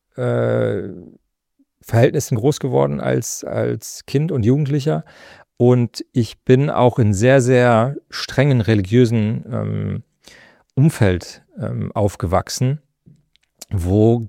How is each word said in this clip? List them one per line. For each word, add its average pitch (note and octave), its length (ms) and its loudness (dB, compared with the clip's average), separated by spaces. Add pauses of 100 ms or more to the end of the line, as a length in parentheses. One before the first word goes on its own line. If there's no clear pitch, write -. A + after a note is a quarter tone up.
(160)
äh, A#2 680 -2 (1000)
Verhältnissen - 560 0
groß C3 220 0
geworden C#3 420 -2
als, B2+ 440 -4
als A#2 600 -6
Kind D#3 260 -2
und B2 120 -2
Jugendlicher D3 600 0 (540)
und A#2+ 540 2
ich - 280 -4
bin C3+ 300 2
auch A#2+ 280 2
in G#2+ 160 2
sehr, B2+ 260 4
sehr B2 540 2 (140)
strengen C3 540 0
religiösen, A2 880 2
ähm, G#2 540 -6 (720)
Umfeld, A2 680 0 (120)
ähm, A2 360 -8
aufgewachsen, G2+ 880 -2 (880)
wo G#2+ 580 2